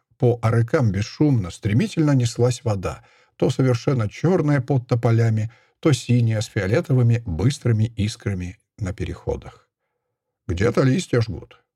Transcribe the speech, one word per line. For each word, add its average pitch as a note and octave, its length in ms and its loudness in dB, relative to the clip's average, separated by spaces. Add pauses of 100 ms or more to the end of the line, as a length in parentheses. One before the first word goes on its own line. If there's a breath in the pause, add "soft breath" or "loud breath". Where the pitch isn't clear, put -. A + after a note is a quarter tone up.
(180)
по A#2 240 2
арыкам A#2 500 2
бесшумно, G#2+ 600 0
стремительно D3+ 600 0
неслась B2 520 0
вода, F#2+ 400 -6 (320 soft breath)
то E3+ 160 0
совершенно B2 580 0
черная D3+ 520 0
под C3 260 -2
тополями, A2+ 640 2 (280 soft breath)
то D#3 140 2
синяя A#2 480 0
с - 60 -8
фиолетовыми A#2 800 0
быстрыми A2 600 0 (100)
искрами G2 640 -6 (200)
на F#2 160 -6
переходах. - 760 -10 (800)
"Где-то G2+ 360 0
листья B2+ 380 0
жгут", — - 400 -10 (140)